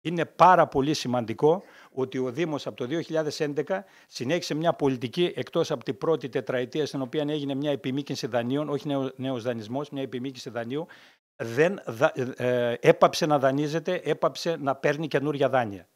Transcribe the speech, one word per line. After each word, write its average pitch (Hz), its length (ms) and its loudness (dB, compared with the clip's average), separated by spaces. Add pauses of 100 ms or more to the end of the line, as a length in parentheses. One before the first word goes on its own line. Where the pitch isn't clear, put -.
Είναι 165 240 -2
πάρα 165 420 8
πολύ 143 260 2
σημαντικό 123 680 2 (280)
ότι 131 260 -4
ο 127 140 -2
Δήμος 151 360 -4
από 113 100 -10
το 131 80 -4
δύο 139 160 -4
χιλιάδες 156 380 -4
έντεκα 156 460 -2 (220)
συνέχισε 156 460 -4
μια 160 200 2
πολιτική, 135 600 0
εκτός 156 360 -2
από 127 120 -4
την 131 140 -4
πρώτη 156 320 -2
τετραετία, 131 560 -2
στην 139 160 -6
οποία 143 260 -4
έγινε 143 260 -4
μια 143 180 -2
επιμήκυνση 139 560 -4
δανείων, 123 420 -2
όχι 143 180 -4
νέο-, 139 280 -2
νέος 127 280 -6
δανεισμός, 120 460 -6
μια 139 120 -8
επιμήκυνση 131 480 -8
δανείου, 117 380 -6 (480)
δεν 143 500 0
δα-, 131 300 2
ε, 123 680 -2
έπαψε 170 440 6
να 151 140 2
δανείζεται, 151 640 0
έπαψε 156 520 -2
να 139 200 -2
παίρνει 151 320 -2
καινούρια 139 420 0
δάνεια. 110 460 2